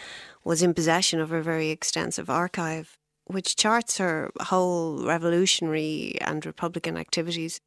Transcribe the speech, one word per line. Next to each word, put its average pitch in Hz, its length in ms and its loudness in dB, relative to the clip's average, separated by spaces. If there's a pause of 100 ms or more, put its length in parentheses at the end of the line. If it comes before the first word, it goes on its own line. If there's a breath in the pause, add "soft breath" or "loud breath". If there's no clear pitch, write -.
(440 loud breath)
was 165 180 2
in 175 120 6
possession 165 460 4
of 156 120 -2
a 165 80 0
very 160 300 0
extensive 165 580 -4
archive, 165 680 -2 (260)
which 185 320 -4
charts - 400 2
her 165 340 0 (100)
whole 170 640 2
revolutionary 160 1120 2
and 156 240 -2
republican 165 540 -4
activities 165 680 -4